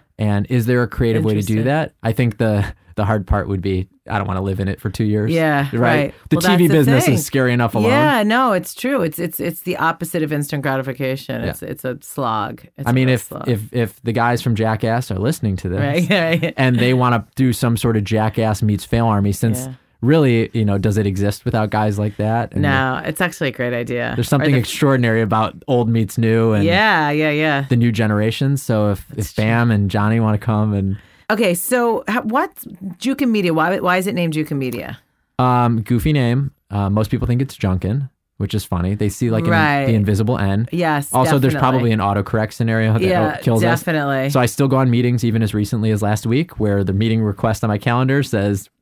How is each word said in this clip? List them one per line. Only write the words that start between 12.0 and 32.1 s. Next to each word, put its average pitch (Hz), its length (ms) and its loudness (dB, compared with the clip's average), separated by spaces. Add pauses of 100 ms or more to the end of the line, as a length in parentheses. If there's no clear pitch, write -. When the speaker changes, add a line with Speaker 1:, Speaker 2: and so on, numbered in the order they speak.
Speaker 2:
slog. 113 640 -6 (140)
It's 135 100 -10
Speaker 1:
I 117 40 2
Speaker 2:
a - 20 2
Speaker 1:
mean, 127 160 2
Speaker 2:
real 131 80 4
Speaker 1:
if, - 80 -4
Speaker 2:
slog. - 240 -10
Speaker 1:
if, 110 240 -4
if 117 300 -4
the 117 100 -4
guys 120 300 0
from 117 140 0
Jackass 110 540 -2
are 95 80 -4
listening 107 380 -2
to 92 120 -6
this 90 120 -2 (300)
Speaker 2:
Right, - 0 -
<laughs> 170 320 0
right. - 140 -4
Speaker 1:
and 127 220 2
they 123 160 4
wanna 123 300 2 (120)
do 131 160 2
some 117 240 0
sort 117 200 0
of 104 80 2
Jackass 110 580 0
meets 104 220 0
Fail 117 220 0
Army, 101 240 2
since 113 360 -2
Speaker 2:
Yeah. 131 80 -12 (260)
Speaker 1:
really, 123 520 4
you 113 120 0
know, 98 140 2
does 101 200 0
it 104 80 2
exist 101 380 -2
without 110 260 0
guys 107 300 0
like 104 160 -2
that? 110 360 -2
And - 100 0
Speaker 2:
No, 131 420 0
it's - 160 -6
actually 170 300 -2
a - 20 -4
great 123 220 -4
idea. 120 420 -4
Speaker 1:
there's 117 100 0
Speaker 2:
Or - 20 -4
Speaker 1:
something 147 240 2
Speaker 2:
the 131 60 4
Speaker 1:
extraordinary 120 640 2
about 110 460 -2
old 120 200 2
meets 113 300 0
new 113 340 4
and 104 120 2
Speaker 2:
Yeah, 175 460 2
yeah, 151 200 0
yeah. 147 380 0
Speaker 1:
the 127 80 2
new 120 160 4
generation. 110 640 0
So 107 340 0
if, 98 200 -4
Speaker 2:
That's 104 200 -6
Speaker 1:
if - 60 -20
Bam 117 340 2
and 101 180 2
Johnny 107 300 2
wanna 107 200 2
come 107 360 0
and 98 220 -2 (340)
Speaker 2:
Okay, 208 220 0
so 233 560 -2
h-, 214 160 -2